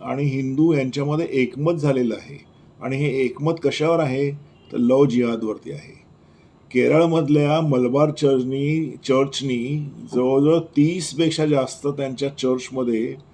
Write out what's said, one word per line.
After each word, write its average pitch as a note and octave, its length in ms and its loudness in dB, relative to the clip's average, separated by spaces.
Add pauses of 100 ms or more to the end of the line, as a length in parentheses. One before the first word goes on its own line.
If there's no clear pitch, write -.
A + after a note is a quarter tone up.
आणि B2+ 240 -4
हिंदू C3+ 480 2
यांच्यामध्ये C#3+ 580 -2
एकमत C3+ 420 0
झालेलं C3 420 0
आहे - 300 -14 (360)
आणि B2+ 160 -6
हे C3+ 280 0
एकमत C#3+ 280 -2 (120)
कशावर D#3+ 360 0
आहे, C#3+ 300 -2 (420)
तर A2+ 60 -8
लव्ह B2+ 280 6
जिहादवरती A2+ 640 -2
आहे. - 320 -18 (680)
केरळमधल्या D3 880 4
मलबार C#3 500 2
चर्चनी, C#3 800 0
चर्चनी C3+ 1000 -2 (240)
जवळजवळ C3+ 440 4
तीसपेक्षा D#3 880 0
जास्त C#3 400 -2
त्यांच्या C#3 420 -4
चर्चमध्ये B2+ 760 -2 (280)